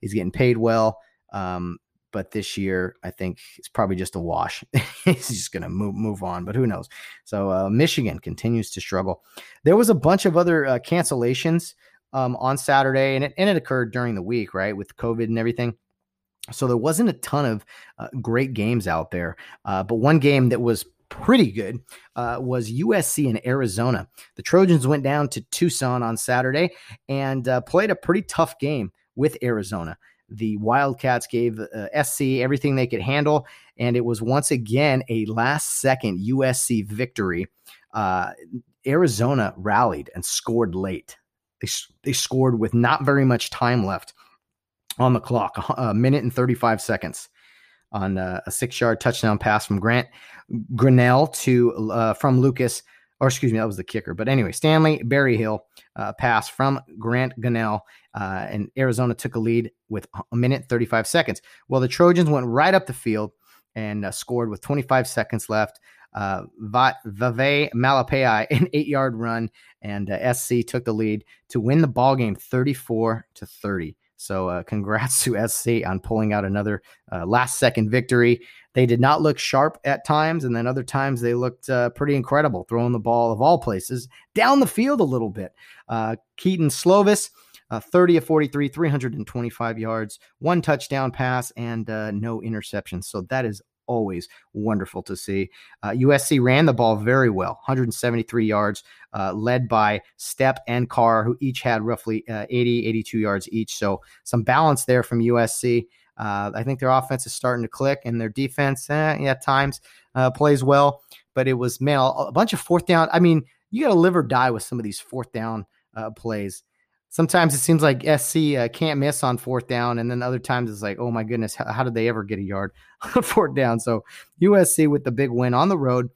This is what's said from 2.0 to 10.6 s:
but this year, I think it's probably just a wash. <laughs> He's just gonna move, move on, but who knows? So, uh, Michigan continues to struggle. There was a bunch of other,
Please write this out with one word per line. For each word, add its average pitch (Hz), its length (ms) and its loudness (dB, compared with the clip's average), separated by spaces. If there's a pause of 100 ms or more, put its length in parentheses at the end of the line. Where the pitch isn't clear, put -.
but 98 200 -8
this - 260 -6
year, 92 460 -2
I 90 60 -10
think 90 300 -8 (180)
it's - 120 -20
probably 98 260 -2
just 92 200 -6
a 95 40 -6
wash. 85 440 -6 (200)
<laughs> - 200 -14
He's - 260 0
just 104 220 -8
gonna 87 180 -8
move, 98 260 -4
move 104 260 -6
on, 90 240 -6
but 104 100 -6
who 131 120 2
knows? 90 200 -6 (360)
So, 98 260 -4
uh, 95 200 0
Michigan 117 500 0
continues 113 520 -4
to 92 100 -10
struggle. 95 420 -4 (400)
There 160 120 6
was 220 140 6
a 214 60 6
bunch 156 300 2
of 170 120 2
other, 170 280 4